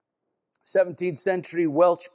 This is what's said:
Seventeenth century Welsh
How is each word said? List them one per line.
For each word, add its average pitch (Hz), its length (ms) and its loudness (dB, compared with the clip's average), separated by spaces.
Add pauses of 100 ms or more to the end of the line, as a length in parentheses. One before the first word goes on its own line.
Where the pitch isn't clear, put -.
(640)
Seventeenth 180 540 -2
century 175 500 -2
Welsh 170 480 2